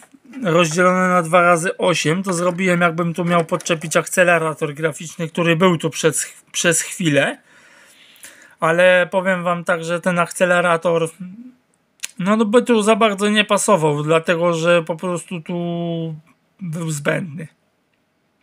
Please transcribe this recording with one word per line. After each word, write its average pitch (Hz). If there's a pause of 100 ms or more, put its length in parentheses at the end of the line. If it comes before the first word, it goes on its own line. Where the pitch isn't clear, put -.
(440)
rozdzielone 180
na 180
dwa 165
razy 175
osiem, 165
to 190
zrobiłem, 180
jakbym 170
tu 175
miał 170
podczepić 165
akcelerator 160
graficzny, 156
który 170
był 175
tu 156
przez, - (260)
przez 170
chwilę. 165 (1200)
Ale 175
powiem 185
wam 170
tak, 165
że 170
ten 175
akcelerator, 175 (1080)
no, 214
by 226
tu 220
za 214
bardzo 208
nie 208
pasował, 160
dlatego 165
że 170
po 165
prostu 175
tu 175 (1080)
był 165
zbędny. 156 (960)